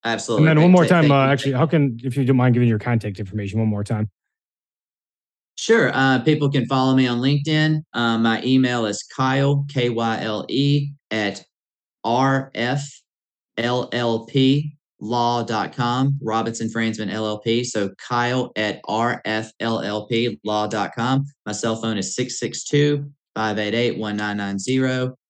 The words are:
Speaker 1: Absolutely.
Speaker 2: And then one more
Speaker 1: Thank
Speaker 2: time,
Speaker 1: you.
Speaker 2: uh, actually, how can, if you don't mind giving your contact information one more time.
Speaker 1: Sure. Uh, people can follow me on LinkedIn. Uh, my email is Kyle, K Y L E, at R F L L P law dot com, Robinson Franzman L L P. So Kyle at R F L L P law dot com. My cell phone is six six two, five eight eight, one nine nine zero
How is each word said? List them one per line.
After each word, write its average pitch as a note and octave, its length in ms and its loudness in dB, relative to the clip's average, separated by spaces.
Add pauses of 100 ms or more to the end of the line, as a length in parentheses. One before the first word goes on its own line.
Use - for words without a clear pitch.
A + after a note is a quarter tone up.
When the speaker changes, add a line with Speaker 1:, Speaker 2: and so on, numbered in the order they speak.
Speaker 1:
Absolutely. A#2 420 2
Speaker 2:
And D#3 100 6
then D#3 60 6
one F3+ 80 8
more F3+ 140 8
Speaker 1:
Thank F3+ 60 2
Speaker 2:
time, E3 140 6
Speaker 1:
you. D3 80 6
Speaker 2:
uh, C3+ 140 4
actually, C#3 260 0
how B2+ 120 2
can, C#3+ 380 2
if C3 120 -6
you C#3 80 0
don't B2+ 140 4
mind B2+ 160 4
giving A#2+ 160 4
your G#2+ 100 2
contact G#2+ 400 -2
information G#2 400 -6
one A2 80 0
more G2+ 160 -2
time. G#2+ 260 -2 (1500)
Speaker 1:
Sure. G#3 360 2
Uh, C3 260 4
people D3 300 2
can C3 180 0
follow C3 280 2
me C3 120 4
on A#2+ 120 -2
LinkedIn. D3+ 640 0 (120)
Uh, A#2 240 0
my A2+ 260 0
email B2 420 2
is G2+ 180 -4
Kyle, C#3 680 0
K B2 200 0
Y A2+ 320 -2
L G#2+ 280 -4
E, C#3+ 420 0 (200)
at G#2 320 -4 (600)
R C3 520 0
F C3 280 -2 (720)
L A#2+ 360 -2
L A#2 320 -2
P C#3 500 2 (240)
law A#2+ 440 0
dot G#2+ 320 -4
com, C3 480 0
Robinson A2+ 460 -2
Franzman A2 420 -4
L G#2+ 160 -4
L G#2 120 -4
P. A#2 240 0
So G2+ 260 -4 (180)
Kyle B2 480 0
at G#2+ 320 -2
R A#2 380 -2
F A2 340 -4
L A2+ 220 -2
L G#2 260 -6
P A#2 360 -2
law G#2+ 220 -2
dot G#2 300 -4
com. C3 280 0 (220)
My G#2+ 60 -6
cell A2+ 240 -2
phone A2 240 -4
is - 160 -6
six B2 240 -6
six - 240 -6
two, D3 480 0 (240)
five G#2+ 240 -2
eight G#2 160 -2
eight, A#2+ 240 0
one G#2 180 -4
nine G#2 200 -4
nine G2 200 -4
zero B2+ 580 -2 (140)